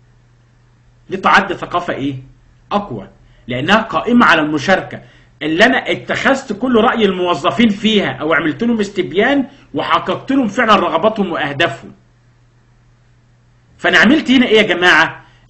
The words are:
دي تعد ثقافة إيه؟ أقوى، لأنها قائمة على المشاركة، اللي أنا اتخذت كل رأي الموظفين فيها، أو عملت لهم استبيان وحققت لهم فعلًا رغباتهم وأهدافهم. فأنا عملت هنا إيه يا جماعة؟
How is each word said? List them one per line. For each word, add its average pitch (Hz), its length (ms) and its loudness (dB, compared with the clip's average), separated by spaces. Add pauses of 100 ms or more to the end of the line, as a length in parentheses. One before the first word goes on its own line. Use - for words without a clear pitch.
(1120)
دي 180 60 -6
تعد 190 360 2
ثقافة 170 400 -6
إيه؟ 135 240 -6 (560)
أقوى، 135 360 -6 (380)
لأنها 139 300 0
قائمة 220 500 2
على 160 140 4
المشاركة، 151 640 -2 (400)
اللي 160 220 0
أنا 254 260 0
اتخذت 226 640 -2
كل 240 280 0
رأي 226 240 2
الموظفين 180 640 0
فيها، 196 420 0
أو 143 220 -4
عملت 151 300 -2
لهم 233 180 0
استبيان 208 680 -2 (280)
وحققت 160 580 -4
لهم 269 160 2
فعلًا 220 280 2
رغباتهم 185 560 0
وأهدافهم. 143 600 -4 (1900)
فأنا 170 200 2
عملت 240 320 4
هنا 247 160 4
إيه 202 100 4
يا 214 60 6
جماعة؟ 175 640 2 (260)